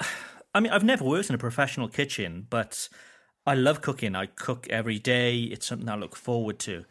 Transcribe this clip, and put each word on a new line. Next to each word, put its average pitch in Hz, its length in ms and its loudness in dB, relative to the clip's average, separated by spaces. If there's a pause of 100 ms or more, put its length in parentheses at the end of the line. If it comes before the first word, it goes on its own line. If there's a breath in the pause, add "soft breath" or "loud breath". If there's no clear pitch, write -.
(540 loud breath)
I 202 60 6
mean, 226 120 2
I've 202 120 6
never 247 200 4
worked 165 240 2
in 131 60 0
a 117 40 2
professional 123 500 0
kitchen, 104 600 -4
but - 400 -2 (580 soft breath)
I 139 80 4
love 139 260 4
cooking. 110 340 -2
I 95 120 -2
cook - 440 -6
every 110 280 -2
day. 123 420 2
It's - 260 -6
something 113 220 -6
I 107 80 -2
look 101 180 -8
forward 113 460 -2
to. 87 300 -6